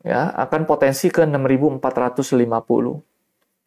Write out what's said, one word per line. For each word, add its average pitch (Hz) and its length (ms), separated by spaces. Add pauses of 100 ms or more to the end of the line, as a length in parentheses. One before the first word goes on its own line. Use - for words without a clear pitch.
ya 143 320
akan 156 320
potensi 147 480
ke 165 160
enam 143 160
ribu 135 240
empat 131 260
ratus 123 380
lima 117 320
puluh. 120 320 (720)